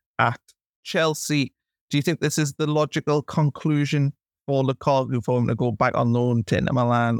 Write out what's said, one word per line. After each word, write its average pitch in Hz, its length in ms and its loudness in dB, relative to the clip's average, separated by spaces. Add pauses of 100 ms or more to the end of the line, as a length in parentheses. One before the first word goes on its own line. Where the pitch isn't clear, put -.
(200)
at 120 200 0 (440)
Chelsea. 156 720 0 (360)
Do 147 80 0
you 147 60 2
think 165 160 0
this 147 180 -2
is 147 160 0
the 156 140 -2
logical 151 560 0
conclusion 147 880 0 (320)
for 139 180 0
Lukaku 131 640 0
for 123 140 0
him 120 80 2
to 120 80 0
go 120 180 -2
back 123 240 0
on 120 160 2
loan 120 320 0
to - 120 0
Inter - 140 0
Milan, 120 480 0